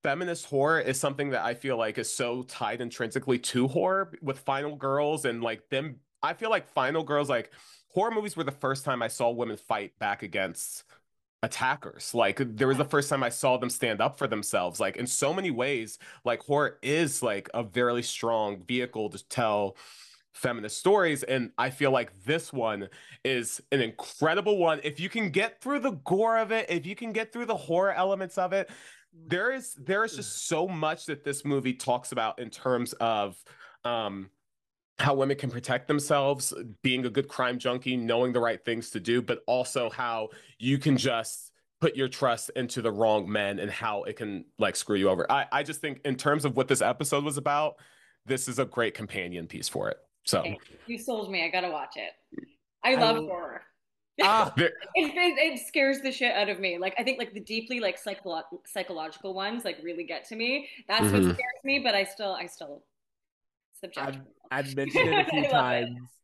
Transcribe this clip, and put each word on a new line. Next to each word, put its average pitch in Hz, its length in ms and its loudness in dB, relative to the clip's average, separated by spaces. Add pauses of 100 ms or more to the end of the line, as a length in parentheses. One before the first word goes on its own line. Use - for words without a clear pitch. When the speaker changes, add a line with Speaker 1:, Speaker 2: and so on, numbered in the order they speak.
Speaker 1:
feminist 165 440 -2
horror 147 340 4
is 127 180 0
something 143 300 -2
that 110 160 0
I 120 80 -2
feel 127 240 -2
like 113 200 0
is 113 160 -4
so 120 300 -2
tied 117 380 -6
intrinsically 120 580 -2
to 127 300 2
horror 185 420 0 (100)
with 135 180 -4
Final 143 360 -2
Girls 143 480 0
and, 117 180 0
like, 113 280 -4
them. 139 320 -4 (200)
I 156 120 0
feel - 160 -4
like 202 240 2
Final 147 300 2
Girls, 147 260 2
like, 120 220 0 (380)
horror 208 200 2
movies 214 260 -2
were 160 80 -2
the 139 80 -2
first 135 340 -2
time 123 180 0
I 117 40 0
saw 117 220 2
women 117 260 -2
fight 104 440 -4
back 101 240 -2
against 95 600 -4 (600)
attackers. - 720 -4
Like, 107 260 4 (160)
there 131 100 4
was 131 100 4
the 143 80 2
first 143 220 2
time 135 140 0
I 120 80 0
saw 127 280 2
them 123 120 -2
stand 110 320 0
up 123 160 0
for 139 100 -2
themselves. 98 520 -2
Like, 98 180 0
in 120 80 -4
so 139 260 0
many 185 200 -2
ways, 123 480 -2 (260)
like, 117 160 0
horror 143 400 2
is, 147 400 2
like, 104 320 0
a 117 80 0
very 120 400 2
strong 107 640 -2
vehicle 120 480 -2
to 101 160 -12
tell 104 500 0 (560)
feminist 117 440 -4
stories, 180 460 4
and 127 340 -2
I 131 120 2
feel 135 220 2
like 123 200 2 (140)
this 160 260 -2
one 107 380 -2 (340)
is 123 380 0 (100)
an 139 100 4
incredible 175 760 0
one. 160 260 4
If 147 160 -6
you 185 100 -4
can 214 200 0
get 208 320 -2
through 285 180 -2
the 247 120 0
gore 202 460 2
of 220 140 0
it, 226 180 0
if 165 160 0
you 196 100 -6
can 226 160 -8
get 220 200 -4
through 240 140 -6
the 214 100 0
horror 170 380 2
elements 190 440 0
of 180 160 0
it, 196 160 0 (580)
there 202 240 2
is, 269 240 -8
there 190 280 0
is 214 120 -4
just - 320 -8
so 175 200 2
much 160 380 -2
that 143 180 -6
this 139 220 -4
movie 135 280 2
talks 127 380 -2
about 117 280 -2
in 117 100 -8
terms 120 440 0
of, 104 420 0 (500)
um, 104 440 -4 (720)
how 143 160 4
women 135 220 2
can 135 120 -4
protect 123 380 -4
themselves, 143 640 2 (300)
being 127 220 2
a 123 40 -2
good 135 180 0
crime 123 320 0
junkie, 127 380 -2
knowing 120 340 2
the 120 80 2
right 117 240 0
things 117 280 -4
to 110 80 -4
do, 117 220 2
but 110 260 -2
also 123 420 0
how 113 400 -4 (300)
you 131 180 2
can 139 200 4
just - 540 -2 (300)
put 160 140 2
your 131 120 0
trust 120 480 0
into 123 260 -4
the 110 100 2
wrong 107 380 4
men 101 300 0
and 101 100 -4
how 104 340 -4
it 101 120 -8
can, 104 300 -8 (140)
like, 101 160 2
screw - 200 -2
you 95 140 6
over. 92 220 2
I, 135 200 2
I 143 120 2
just 147 180 -8
think 139 240 -6
in 135 100 0
terms 147 300 2
of 127 100 0
what 131 120 2
this 131 140 4
episode 139 420 2
was 147 140 -4
about, 147 380 0 (500)
this 131 220 -2
is 120 120 -4
a 131 60 4
great 117 280 0
companion 87 540 -6
piece - 200 -8
for 50 220 -2
it. 50 80 -6 (280)
So - 140 2
Speaker 2:
Okay. - 200 -4 (280)
You 233 100 -8
sold 220 320 -6
me. 180 140 -2
I 170 60 -2
gotta 180 220 -2
watch 143 260 -8
it. 98 140 -8 (720)
I 254 100 6
Speaker 3:
I - 20 6
Speaker 2:
love 226 220 6
Speaker 3:
will 156 100 -4
Speaker 2:
horror. 175 340 -8 (600)
Speaker 3:
Ah. 214 340 6
Speaker 1:
There 160 120 6 (160)
Speaker 2:
<laughs> - 120 -8
It, 302 200 2
it, 330 380 4
it 240 140 -8
scares 269 340 2
the 269 100 -2
shit 247 220 0
out 202 160 2
of 185 100 -4
me. 180 180 -2
Like, 190 220 -2
I 233 40 0
think, 254 140 0
like, 233 160 -6
the 202 80 -10
deeply, 226 380 -6
like, 190 220 -2
psycholo-, 185 420 -6 (240)
psychological 180 680 -8
ones, 208 320 -4
like, 165 180 -6
really 170 220 -6
get - 240 -8
to 220 60 -12
me. 247 340 -2 (180)
That's 208 140 2 (100)
what - 100 4
Speaker 1:
Mm-hmm. 180 100 6
Speaker 2:
scares - 340 -6
me, 277 140 2
but 240 160 2
I 196 100 2
still, 196 280 -6
I 175 120 -6
still, 143 380 -16 (960)
it's 180 160 -12
Speaker 3:
I've, 139 160 -4
Speaker 2:
subjective. 135 80 -12 (300)
Speaker 3:
I've 135 240 -2
mentioned 139 340 4
it 403 180 4
a - 20 -6
Speaker 2:
<laughs> - 0 -
Speaker 3:
few 294 100 2
Speaker 2:
I - 20 4
love 285 80 2
it. - 20 4
Speaker 3:
times. 123 580 2 (140)